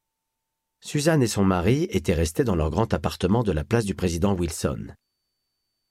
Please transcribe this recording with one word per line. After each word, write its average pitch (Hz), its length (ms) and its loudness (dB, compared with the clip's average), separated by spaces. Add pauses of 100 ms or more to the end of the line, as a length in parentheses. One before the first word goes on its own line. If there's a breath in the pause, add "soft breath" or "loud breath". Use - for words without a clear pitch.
(800)
Suzanne 151 420 2
et 113 60 2
son 101 160 0
mari 95 460 2
étaient 92 220 0
restés 82 300 0
dans 110 140 0
leur 78 140 0
grand 95 220 0
appartement 87 520 0
de 101 80 0
la 76 100 -2
place 113 220 0
du 98 100 -2
président 90 400 0
Wilson. 76 580 -4 (1000)